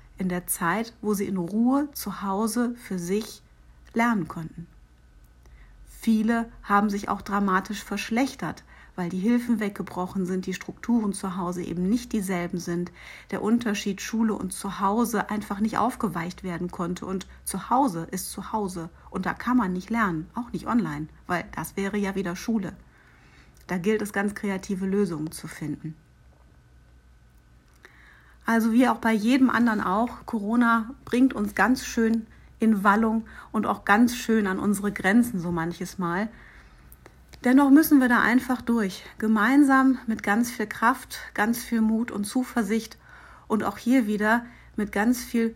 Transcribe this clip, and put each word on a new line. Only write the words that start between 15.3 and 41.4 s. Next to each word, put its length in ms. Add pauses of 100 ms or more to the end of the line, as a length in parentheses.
einfach 300
nicht 180
aufgeweicht 640
werden 280
konnte. 360
Und 200 (180)
zu 260
Hause 400
ist 200
zu 220
Hause 380 (200)
und 160
da 80
kann 220
man 160
nicht 180
lernen, 440
auch 180
nicht 140
online, 420 (180)
weil 180 (100)
das 220
wäre 200
ja 180
wieder 220
Schule. 380 (920)
Da 120
gilt 240
es, 100
ganz 220
kreative 520
Lösungen 440
zu 160
finden. 480 (2500)
Also 280
wie 160
auch 100
bei 140
jedem 360
anderen 320
auch, 460
Corona 640 (140)
bringt 300
uns 200
ganz 300
schön 420 (320)
in 260
Wallung 420 (260)
und 140
auch 180
ganz 320
schön 300
an 120
unsere 340
Grenzen 460
so 140
manches 460
Mal. 300 (1160)
Dennoch 260
müssen 300
wir 80
da 120
einfach 400
durch, 440 (140)
gemeinsam 880
mit 160
ganz 280
viel 160
Kraft, 520 (140)
ganz 300